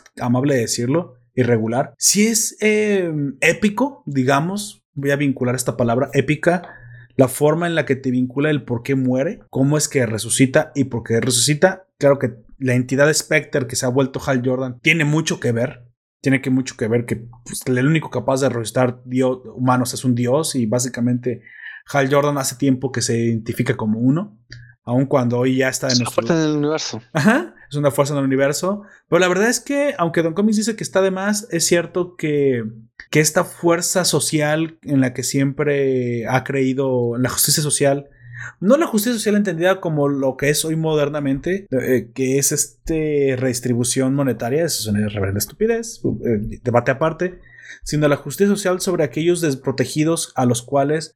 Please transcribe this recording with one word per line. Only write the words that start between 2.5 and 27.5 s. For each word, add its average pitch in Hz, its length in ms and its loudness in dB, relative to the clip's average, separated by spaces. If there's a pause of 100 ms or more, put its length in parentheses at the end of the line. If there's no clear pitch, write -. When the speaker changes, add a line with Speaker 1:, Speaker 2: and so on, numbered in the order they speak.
Speaker 1:
eh, 214 500 2 (300)
épico, 208 680 0
digamos. 143 800 -2 (100)
Voy 139 160 -2
a 143 60 2
vincular 131 400 -2
esta - 200 -4
palabra 120 360 0
épica, 151 500 0 (540)
la 131 120 6
forma 156 380 2
en 170 80 -2
la 151 120 0
que 135 100 2
te 131 140 -4
vincula 127 400 0
el 147 140 -2
por 120 180 -4
qué 139 120 -2
muere, 131 460 0 (100)
cómo 143 280 2
es 147 100 -2
que 131 180 2
resucita 117 680 2
y 139 100 0
por 120 200 -4
qué 113 160 2
resucita. 147 680 2 (120)
Claro 139 200 4
que 131 160 -4 (240)
la 127 160 0
entidad 131 400 2
Spectre 151 520 -2
que 123 100 -8
se 131 100 -2
ha - 20 0
vuelto 131 380 0
Hal 131 180 0
Jordan 127 380 -4
tiene 160 220 2
mucho 156 360 0
que 123 120 0
ver, 117 340 -4 (340)
tiene 135 220 2
que 139 80 -4
mucho 131 260 -2
que 113 120 -4
ver 117 180 0
que, - 100 -4 (280)
pues, - 220 -12
el 127 200 2
único 156 240 0
capaz 131 300 -2
de 135 100 2
resucitar 123 540 -2
dio-, 127 380 0 (120)
humanos 127 400 0
es - 100 -8
un 127 100 2
dios 127 420 0
y 120 100 0
básicamente 123 760 -2 (500)
Hal 139 200 2
Jordan 143 240 2
hace 135 200 -4
tiempo 135 360 0
que 120 80 -4
se 117 180 0
identifica 117 580 -2
como 110 240 -2
uno, 143 380 0 (460)
aun 127 220 0
cuando 120 320 0
hoy 131 200 2
ya 131 100 4
está 131 180 -2
en 131 60 0
Speaker 2:
Es 123 60 2
la 120 60 0
Speaker 1:
nuestro - 220 -2
Speaker 2:
fuerza 165 200 2
del 151 100 0
universo. 147 440 -4 (120)
Speaker 1:
Ajá, 214 420 2 (160)